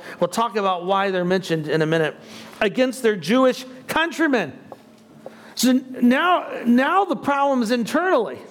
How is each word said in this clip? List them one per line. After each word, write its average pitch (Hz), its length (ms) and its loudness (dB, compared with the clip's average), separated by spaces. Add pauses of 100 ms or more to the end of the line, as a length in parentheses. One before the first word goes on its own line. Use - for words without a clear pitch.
(200)
We'll 175 80 2
talk 226 280 -2
about 185 300 -2
why 196 240 0
they're 185 160 0
mentioned 175 420 -2
in 156 140 0
a 156 60 0
minute. 156 280 0 (460)
"Against 247 400 0
their 214 140 2
Jewish 226 500 2 (220)
countrymen." 294 680 0 (1040)
So 247 160 2
now, 262 920 0
now 269 420 4
the 330 100 -2
problem 277 480 0
is 214 80 -2
internally. 247 640 0 (140)